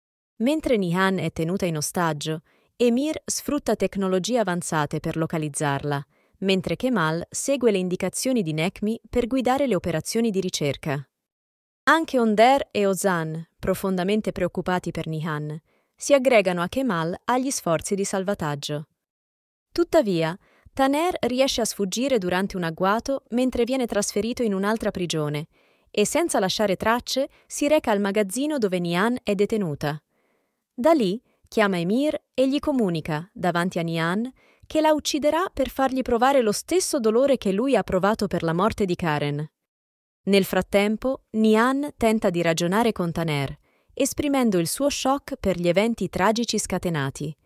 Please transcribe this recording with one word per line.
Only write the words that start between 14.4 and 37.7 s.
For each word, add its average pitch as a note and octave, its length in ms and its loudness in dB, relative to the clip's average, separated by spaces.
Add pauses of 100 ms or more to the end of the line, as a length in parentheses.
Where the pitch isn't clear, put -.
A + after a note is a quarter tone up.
per E3 160 -6
Nihan, D3+ 560 -6 (340)
si - 200 2
aggregano G3+ 480 4
a F3+ 60 -2
Kemal F3+ 460 -2 (100)
agli B3+ 260 0
sforzi E3 420 -2
di G3 100 0
salvataggio. D#3 840 -4 (840)
Tuttavia, G3 640 2 (380)
Taner D4 440 2 (100)
riesce B3+ 340 0
a A3 40 0
sfuggire A3+ 520 -2
durante F#3 400 -2
un F3+ 60 -4
agguato G3 680 -2
mentre B3 340 0
viene B3+ 220 -2
trasferito A3 560 -2
in G#3+ 140 0
un'altra G#3 340 0
prigione D#3 600 -4 (420)
e, G#3 120 2
senza C#4+ 360 0
lasciare F#3+ 380 0
tracce, B3 520 -2 (160)
si - 220 -2
reca D4+ 240 2
al G3+ 80 2
magazzino G#3+ 580 -2
dove F#3 220 0
Nihan F3+ 420 0
è G#3 140 -2
detenuta. F3+ 640 -2 (720)
Da D4 200 4
lì A3 280 0 (300)
chiama G3+ 260 2
Emir B3 400 0 (160)
e C4 140 2
gli C#4 120 0
comunica, F3 760 -2
davanti F3 440 0
a F3 40 -2
Nihan, E3 500 -2 (340)
che - 140 -2
la D#4 140 4
ucciderà D4+ 580 0
per C4 160 -2
fargli C4 340 -2
provare B3 400 4
lo G#3 120 2
stesso - 440 -2
dolore A#3+ 400 4
che G3 140 0
lui A#3+ 240 2